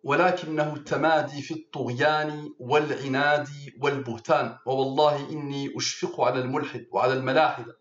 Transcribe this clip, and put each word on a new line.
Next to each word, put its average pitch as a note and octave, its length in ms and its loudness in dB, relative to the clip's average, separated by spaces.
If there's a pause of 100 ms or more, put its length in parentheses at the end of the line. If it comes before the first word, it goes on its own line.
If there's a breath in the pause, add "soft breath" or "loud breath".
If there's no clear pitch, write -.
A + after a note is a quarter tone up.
ولكنه D#3 680 2
التمادي D3 680 0
في E3 120 -8
الطغيان D3+ 1040 -2
والعناد C#3+ 920 2 (340)
والبهتان. C3 840 0
ووالله C#3 640 2
إني C#3 460 -6
أشفق - 440 -4
على C3 200 2
الملحد B2+ 520 -4
وعلى B2 200 2
الملاحدة. C3 680 0